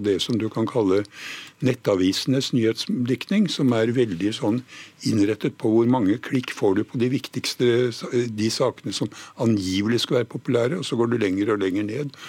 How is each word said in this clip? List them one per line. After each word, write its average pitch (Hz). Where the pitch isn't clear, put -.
det 98
som 123
du 107
kan 113
kalle 101
nettavisenes 123
nyhetsdiktning, 123
som 131
er 113
veldig 104
sånn 113
innrettet 107
på 110
hvor 117
mange 113
klikk 131
får 101
du 107
på 127
de 123
viktigste, 123
de 113
sakene 117
som -
angivelig 107
skal 131
være 120
populære, 127
og -
så 131
går 117
du 120
lenger 101
og 104
lenger 95
ned, 139